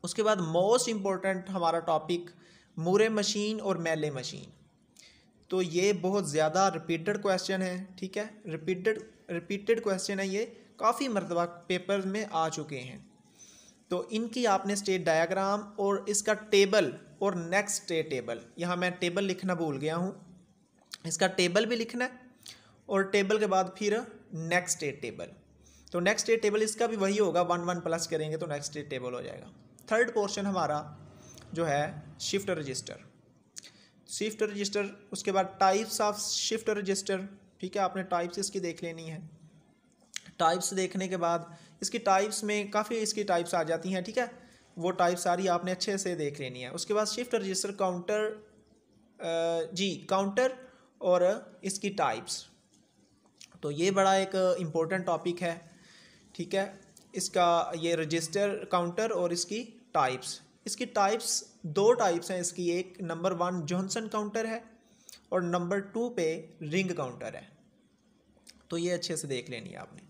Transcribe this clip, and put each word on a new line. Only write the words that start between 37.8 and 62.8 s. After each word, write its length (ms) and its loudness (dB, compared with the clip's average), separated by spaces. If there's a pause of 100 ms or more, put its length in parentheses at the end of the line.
आपने 200 -2
टाइप्स 360 -2
इसकी 220 -4
देख 220 -6
लेनी 200 -8
है। 280 -12 (1080)
टाइप्स 360 2
देखने 340 -2
के 80 -2
बाद 420 -2 (240)
इसकी 160 -4
टाइप्स 460 2
में 260 -2
काफ़ी 260 0
इसकी 280 -2
टाइप्स 300 0
आ 80 2
जाती 280 -2
हैं, 140 -2
ठीक 140 -4
है, 120 -2 (480)
वो 120 0
टाइप 280 4
सारी 280 0
आपने 240 2
अच्छे 280 -2
से 160 -2
देख 260 -4
लेनी 200 -8
है। 100 -8
उसके 240 -4
बाद 120 2
शिफ्ट 280 -4
रजिस्टर 380 -2
काउंटर, 520 0 (960)
अ, 540 0
जी, 360 -2
काउंटर 460 2 (460)
और 500 4 (120)
इसकी 260 -4
टाइप्स, 560 -2 (1160)
तो 80 -4
ये 200 2
बड़ा 260 6
एक 440 4
इंपॉर्टेंट 460 0
टॉपिक 360 0
है, 280 -4 (640)
ठीक 200 -6
है, 260 -2 (340)
इसका 600 2
ये 180 0
रजिस्टर 800 -2
काउंटर 380 0
और 220 0
इसकी 300 -4 (320)
टाइप्स। 480 0 (240)
इसकी 200 -4
टाइप्स, 680 0 (120)
दो 260 6
टाइप्स 380 2
हैं 100 -2
इसकी, 300 -2
एक 320 -2